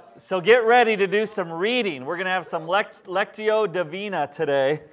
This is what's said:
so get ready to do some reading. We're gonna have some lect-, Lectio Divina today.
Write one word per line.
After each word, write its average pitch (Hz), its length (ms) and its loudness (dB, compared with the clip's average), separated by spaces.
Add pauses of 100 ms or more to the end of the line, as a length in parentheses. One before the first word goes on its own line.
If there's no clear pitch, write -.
(160)
so - 240 -6
get 220 240 6
ready 226 320 4
to 190 120 2
do 208 180 0
some 180 260 -6
reading. 180 540 -2
We're 170 100 -6
gonna 185 140 -4
have 185 160 -2
some 165 200 -6
lect-, - 380 -2
Lectio 208 680 -2
Divina 175 640 -4
today. 143 480 0 (120)